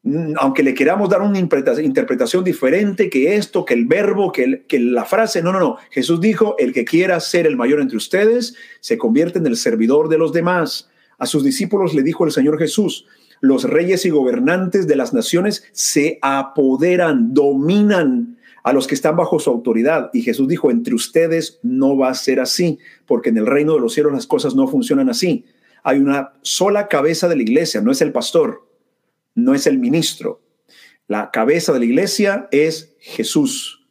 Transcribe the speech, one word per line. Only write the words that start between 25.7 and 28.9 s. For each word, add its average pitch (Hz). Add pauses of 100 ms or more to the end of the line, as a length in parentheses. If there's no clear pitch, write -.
Hay 139
una 139 (100)
sola 202
cabeza 160
de 165
la 131
iglesia, 120
no 110
es -
el 147
pastor, 127 (680)